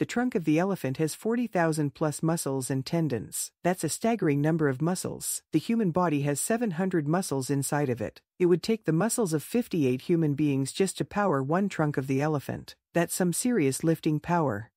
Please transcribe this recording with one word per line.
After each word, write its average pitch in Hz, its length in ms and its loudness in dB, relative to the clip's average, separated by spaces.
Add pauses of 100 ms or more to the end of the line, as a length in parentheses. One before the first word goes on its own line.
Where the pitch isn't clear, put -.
the 151 40 2
trunk 247 300 -2
of 180 100 -2
the 156 140 2
elephant 175 380 -2
has 156 180 -2
forty 240 320 -2
thousand 160 480 0
plus 156 280 -2
muscles 143 480 -2
and 135 160 -2
tendons. 139 680 -4 (100)
That's 180 220 0
a 156 40 -2
staggering 170 520 0
number 156 280 2
of 131 140 -2
muscles. - 600 -4 (100)
The 156 80 2
human 226 300 0
body 156 320 2
has 143 180 0
seven 226 320 0
hundred 175 360 0
muscles 147 420 -2
inside 143 380 0
of 117 120 -2
it. 98 200 -6 (180)
It 180 80 4
would 170 160 4
take 226 220 -2
the 156 80 2
muscles 190 400 2
of 151 100 0
fifty-eight 135 600 0
human 165 320 2
beings 139 380 0
just - 260 0
to 160 60 -2
power 175 380 0
one 175 260 2
trunk 151 280 0
of 135 120 -2
the 135 120 2
elephant. 143 540 -2 (180)
That's 170 220 0
some 180 180 2
serious 165 520 0
lifting 160 340 2
power. 139 580 0